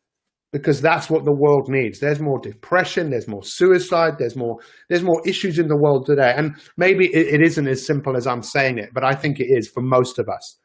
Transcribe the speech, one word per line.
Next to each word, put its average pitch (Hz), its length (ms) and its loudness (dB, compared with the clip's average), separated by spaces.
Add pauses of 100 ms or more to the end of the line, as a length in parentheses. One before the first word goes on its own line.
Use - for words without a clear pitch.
(500)
Because 143 300 -2
that's 156 300 0
what 151 160 0
the 147 80 2
world 143 340 2
needs. 131 320 -2
There's 147 200 -2
more 139 200 -2
depression, 165 720 -2
there's 117 180 -6
more 101 160 -10
suicide, 180 760 2
there's 120 160 -4
more, 117 220 -6 (320)
there's 175 140 0
more 170 240 2
issues 180 320 -2
in 165 100 0
the 151 80 0
world 143 300 2
today. 139 280 4
And 151 200 -2 (240)
maybe 185 260 4 (100)
it, 156 200 2
it 151 80 6
isn't 160 260 2
as 131 160 -4
simple 139 320 -2
as 120 100 -4
I'm 123 160 -4
saying 131 360 -2
it, 104 160 -12
but 127 100 -2
I 139 100 2
think 143 240 -4
it 123 120 -4
is 120 180 2
for - 140 -8
most 127 360 0
of 101 120 -4
us. - 340 -10